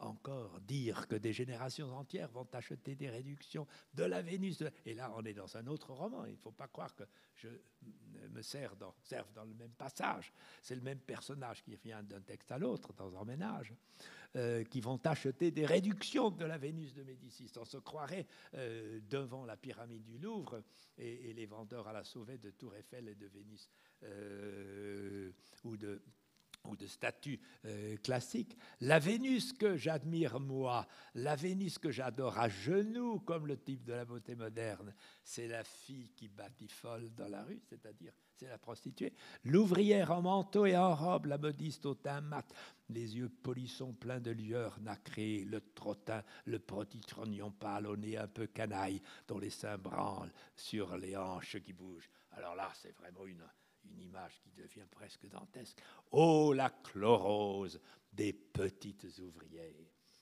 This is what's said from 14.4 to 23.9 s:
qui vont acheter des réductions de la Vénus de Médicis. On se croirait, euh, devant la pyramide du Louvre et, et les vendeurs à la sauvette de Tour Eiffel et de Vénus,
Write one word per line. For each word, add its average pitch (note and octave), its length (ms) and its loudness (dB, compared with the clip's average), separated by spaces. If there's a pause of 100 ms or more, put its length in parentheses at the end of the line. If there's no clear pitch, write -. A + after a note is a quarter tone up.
qui B2+ 160 -2
vont B2+ 240 0
acheter D#3+ 480 4
des D3+ 120 2
réductions G3 680 4
de E3 140 -4
la D#3+ 140 -2
Vénus D3 340 -4
de C3+ 120 -14
Médicis. B2+ 520 -16
On A#2 80 -8
se B2 120 -10
croirait, D3 500 -6 (280)
euh, A2+ 440 -6 (100)
devant C3 360 -2
la A2 120 -10
pyramide A#2 460 -12
du A2+ 160 -14
Louvre C#3+ 460 -6 (340)
et, A#2+ 320 -10
et A2 40 -10
les A2+ 120 -8
vendeurs G#2+ 400 -10
à A2 60 -8
la G#2 100 -6
sauvette A#2+ 380 -12
de G#2+ 100 -12
Tour G2 240 -14
Eiffel A#2 320 -12
et G#2+ 80 -10
de G2+ 140 -16
Vénus, G2+ 420 -18 (320)